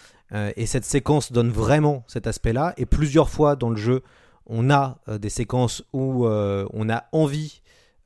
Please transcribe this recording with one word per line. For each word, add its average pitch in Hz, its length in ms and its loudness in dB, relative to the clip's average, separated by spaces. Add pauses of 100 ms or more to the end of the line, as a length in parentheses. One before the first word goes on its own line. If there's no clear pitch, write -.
(320)
Euh, 104 240 -6
et 110 100 -6
cette 123 200 -4
séquence 143 480 0
donne 117 160 2
vraiment 131 580 2
cet - 180 -8
aspect-là. 123 520 -2
Et 127 80 -4
plusieurs 147 440 4
fois 147 280 2
dans 123 120 -2
le 117 60 -2
jeu, 120 260 0 (500)
on 117 200 2
a, 139 260 2 (100)
euh, 107 120 -6
des 104 100 -6
séquences 123 540 -2 (100)
où, 131 320 0
euh, 101 480 0
on 110 160 -4
a 117 220 -2
envie, 151 500 -2 (440)